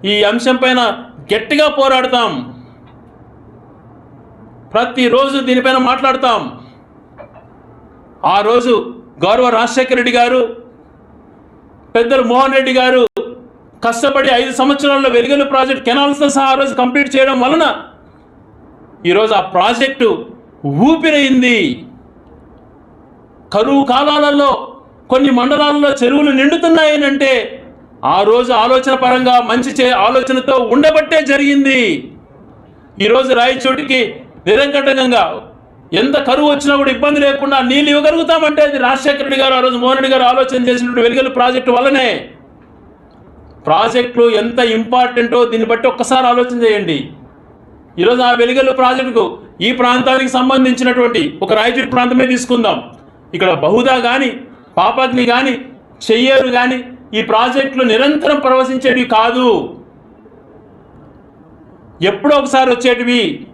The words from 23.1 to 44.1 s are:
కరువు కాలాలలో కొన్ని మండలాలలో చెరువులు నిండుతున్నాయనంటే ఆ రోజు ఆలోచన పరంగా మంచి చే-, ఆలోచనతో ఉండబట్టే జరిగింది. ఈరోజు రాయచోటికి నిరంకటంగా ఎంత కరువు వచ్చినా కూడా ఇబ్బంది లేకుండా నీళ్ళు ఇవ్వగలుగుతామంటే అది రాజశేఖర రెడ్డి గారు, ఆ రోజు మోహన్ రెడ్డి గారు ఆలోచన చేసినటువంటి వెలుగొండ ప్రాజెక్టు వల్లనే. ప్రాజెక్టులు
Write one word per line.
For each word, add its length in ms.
కరువు 360
కాలాలలో 600
కొన్ని 280
మండలాలలో 520
చెరువులు 380
నిండుతున్నాయనంటే 960
ఆ 40
రోజు 220
ఆలోచన 400
పరంగా 320
మంచి 280
చే-, 280
ఆలోచనతో 480
ఉండబట్టే 440
జరిగింది. 500
ఈరోజు 260
రాయచోటికి 600
నిరంకటంగా 760
ఎంత 160
కరువు 240
వచ్చినా 280
కూడా 160
ఇబ్బంది 300
లేకుండా 320
నీళ్ళు 220
ఇవ్వగలుగుతామంటే 760
అది 180
రాజశేఖర 400
రెడ్డి 160
గారు, 160
ఆ 80
రోజు 160
మోహన్ 180
రెడ్డి 140
గారు 180
ఆలోచన 360
చేసినటువంటి 380
వెలుగొండ 340
ప్రాజెక్టు 360
వల్లనే. 320
ప్రాజెక్టులు 580